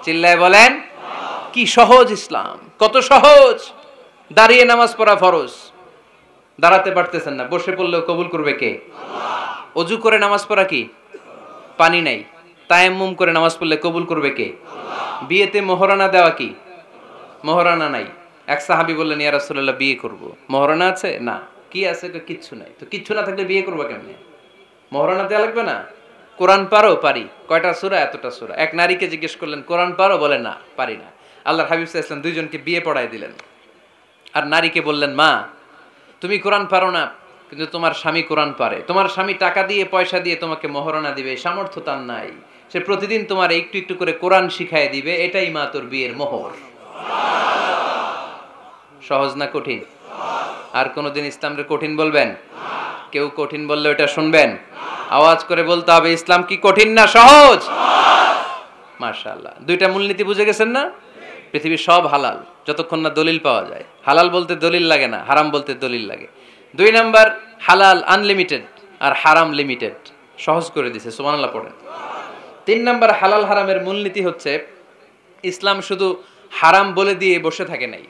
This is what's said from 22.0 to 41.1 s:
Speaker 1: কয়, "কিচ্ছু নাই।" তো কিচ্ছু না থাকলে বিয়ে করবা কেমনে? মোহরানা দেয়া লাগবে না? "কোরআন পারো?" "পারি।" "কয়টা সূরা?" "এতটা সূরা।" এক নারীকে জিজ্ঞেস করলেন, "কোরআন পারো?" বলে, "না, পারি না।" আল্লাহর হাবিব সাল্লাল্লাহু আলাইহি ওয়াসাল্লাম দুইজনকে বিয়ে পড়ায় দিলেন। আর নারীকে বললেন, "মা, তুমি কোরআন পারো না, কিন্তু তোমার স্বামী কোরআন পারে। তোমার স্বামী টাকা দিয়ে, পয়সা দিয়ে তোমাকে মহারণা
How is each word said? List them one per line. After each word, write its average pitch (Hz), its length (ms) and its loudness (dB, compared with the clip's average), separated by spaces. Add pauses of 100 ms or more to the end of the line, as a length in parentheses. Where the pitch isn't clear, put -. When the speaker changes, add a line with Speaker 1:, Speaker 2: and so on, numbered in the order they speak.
Speaker 1:
কয়, 170 180 -14
"কিচ্ছু - 280 -16
নাই।" 107 120 -20 (120)
তো 175 60 -20
কিচ্ছু 202 280 -10
না 214 80 -4
থাকলে 196 240 -6
বিয়ে 190 160 -2
করবা 175 220 -6
কেমনে? - 300 -12 (760)
মোহরানা 165 320 -2
দেয়া 208 180 -2
লাগবে 226 220 -2
না? 117 200 -6 (560)
"কোরআন 190 260 4
পারো?" 208 300 4
"পারি।" 127 320 -2 (200)
"কয়টা 165 260 0
সূরা?" 190 260 -4
"এতটা 131 320 -6
সূরা।" 101 240 -14
এক 160 200 -4
নারীকে 175 320 0
জিজ্ঞেস 160 280 -10
করলেন, 151 260 -12
"কোরআন 175 320 -4
পারো?" 190 240 2
বলে, 143 200 0
"না, 117 180 -8 (200)
পারি 120 220 -8
না।" 82 120 -20 (360)
আল্লাহর 156 240 -2
হাবিব 165 180 -4
সাল্লাল্লাহু - 20 -18
আলাইহি - 80 -8
ওয়াসাল্লাম 147 240 -10
দুইজনকে 160 360 -8
বিয়ে 170 220 -4
পড়ায় 143 280 -4
দিলেন। 107 240 -14 (1040)
আর 151 140 -2
নারীকে 165 340 0
বললেন, 147 320 -2
"মা, 135 300 2 (800)
তুমি 196 160 -4
কোরআন 196 280 -2
পারো 185 260 0
না, 165 120 -2 (460)
কিন্তু 151 220 -10
তোমার 165 220 -2
স্বামী 160 280 -4
কোরআন 151 360 -2
পারে। 110 300 -4
তোমার 190 220 0
স্বামী 190 240 -4
টাকা 190 300 0
দিয়ে, 196 220 -2
পয়সা 185 340 -2
দিয়ে 170 160 -4
তোমাকে 160 320 -8
মহারণা 147 440 -6